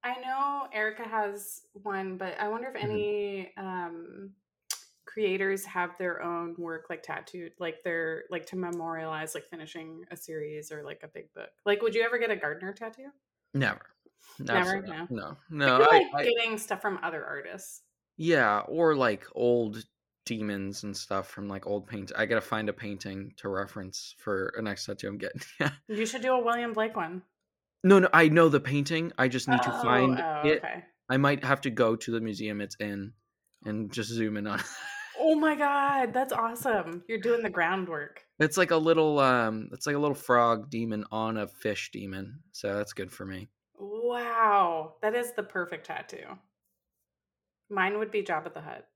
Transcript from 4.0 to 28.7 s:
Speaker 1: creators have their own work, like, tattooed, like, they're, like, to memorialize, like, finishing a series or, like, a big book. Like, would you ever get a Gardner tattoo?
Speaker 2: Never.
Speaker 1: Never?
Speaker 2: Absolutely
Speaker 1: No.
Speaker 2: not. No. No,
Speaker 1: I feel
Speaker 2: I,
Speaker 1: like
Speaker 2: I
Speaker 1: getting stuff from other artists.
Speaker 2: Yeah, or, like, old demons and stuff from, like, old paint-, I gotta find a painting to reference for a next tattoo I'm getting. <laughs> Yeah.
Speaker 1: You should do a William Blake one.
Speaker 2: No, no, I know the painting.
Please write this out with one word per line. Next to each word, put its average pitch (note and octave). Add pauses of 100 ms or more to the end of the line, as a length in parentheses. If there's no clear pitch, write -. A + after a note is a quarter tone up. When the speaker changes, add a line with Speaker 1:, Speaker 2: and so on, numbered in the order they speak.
Speaker 1:
creators G3
have F3+
their F3+
own E3+
work, E3
like, D#3+
tattooed, E3+
like, E3
they're, E3
like, E3+
to -
memorialize, E3
like, D3
finishing D#3+
a F3
series D3+
or, D3+
like, D3
a D#3
big -
book. - (160)
Like, G3+
would A3
you A3+
ever A#3
get A3+
a G3+
Gardner F3
tattoo? A3+ (460)
Speaker 2:
Never. C3 (560)
Speaker 1:
Never? B2
Speaker 2:
Absolutely F#3+
Speaker 1:
No. D#3
Speaker 2:
not. E3
No. G2 (140)
No, C#3
Speaker 1:
I B2+
feel D3
Speaker 2:
I, -
Speaker 1:
like -
Speaker 2:
I C#3+
Speaker 1:
getting A#3
stuff G#3
from G3
other D#3+
artists. - (340)
Speaker 2:
Yeah, C3
or, D#3+
like, A#2+ (100)
old A#2 (400)
demons G2+
and G2+
stuff G2
from, G2+
like, G2
old G2+
paint-, G2+
I A2
gotta A2+
find A2
a G#2
painting G2
to -
reference F#2+
for F#2+
a A2
next G#2
tattoo G2+
I'm G2+
getting. -
<laughs> -
Yeah. D3 (180)
Speaker 1:
You A3
should A3+
do C4
a B3+
William A#3
Blake A3
one. F3+ (640)
Speaker 2:
No, G3
no, F3+
I D#3+
know E3
the C#3+
painting. D3